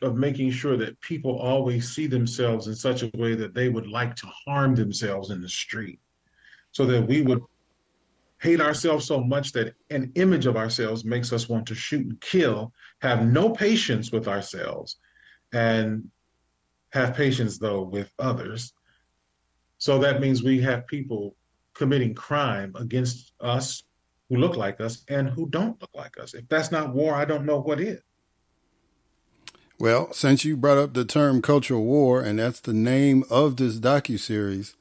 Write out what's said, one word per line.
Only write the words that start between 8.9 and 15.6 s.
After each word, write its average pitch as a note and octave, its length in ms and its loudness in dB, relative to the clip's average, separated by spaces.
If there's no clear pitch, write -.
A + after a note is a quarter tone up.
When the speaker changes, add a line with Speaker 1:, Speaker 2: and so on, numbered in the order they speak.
Speaker 1:
so C#3+ 140 0
much C#3 320 -2
that A2+ 220 -2
an C3+ 260 -4
image F3 300 4
of A#2+ 100 2
ourselves A2+ 480 -2
makes A#2+ 300 -2
us A#2 160 -2
want A2+ 180 -2
to A2 80 -6
shoot - 300 -4
and A2+ 160 -8
kill, A#2 500 0
have A#2+ 240 2
no D#3 240 6
patience G#3+ 640 0
with A2 160 -2
ourselves, - 720 -6
and A2+ 580 0